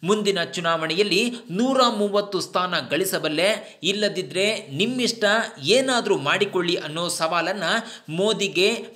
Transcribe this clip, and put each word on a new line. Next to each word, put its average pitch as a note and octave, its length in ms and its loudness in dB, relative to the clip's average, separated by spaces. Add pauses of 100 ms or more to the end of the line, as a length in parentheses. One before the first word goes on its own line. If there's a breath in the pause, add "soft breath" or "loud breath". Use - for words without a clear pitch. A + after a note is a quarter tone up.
ಮುಂದಿನ G3 400 2
ಚುನಾವಣೆಯಲ್ಲಿ E3+ 880 0 (180 loud breath)
ನೂರ B3+ 300 2 (160)
ಮೂವತ್ತು G3+ 440 0
ಸ್ಥಾನ F3+ 320 -2 (160)
ಗಳಿಸಬಲ್ಲೆ, E3 920 0
ಇಲ್ಲದಿದ್ರೆ F#3+ 840 -2
ನಿಮ್ಮಿಷ್ಟ, A3 560 -2 (400)
ಏನಾದ್ರೂ A#3 540 4
ಮಾಡಿಕೊಳ್ಳಿ" F3 580 0
ಅನ್ನೋ D#3+ 320 -4
ಸವಾಲನ್ನ E3+ 560 -2 (460 loud breath)
ಮೋದಿಗೆ G3 760 0 (100)